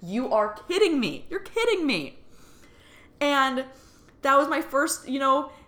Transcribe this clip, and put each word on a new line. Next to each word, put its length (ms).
You 300
are 220
kidding 320
me. 300
You're 100
kidding 460
me. 340
And 460
that 160
was 100
my 140
first, 460
you 120
know 320